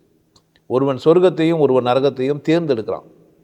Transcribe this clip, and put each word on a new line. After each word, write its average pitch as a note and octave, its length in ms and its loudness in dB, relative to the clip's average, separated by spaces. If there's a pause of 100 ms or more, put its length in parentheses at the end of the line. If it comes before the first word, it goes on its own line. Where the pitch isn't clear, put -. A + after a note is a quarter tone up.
(640)
ஒருவன் C3 400 -2
சொர்க்கத்தையும் E3 540 2
ஒருவன் B2+ 260 2
நரகத்தையும் C3 560 -2
தேர்ந்தெடுக்கிறான். C3+ 600 -2 (400)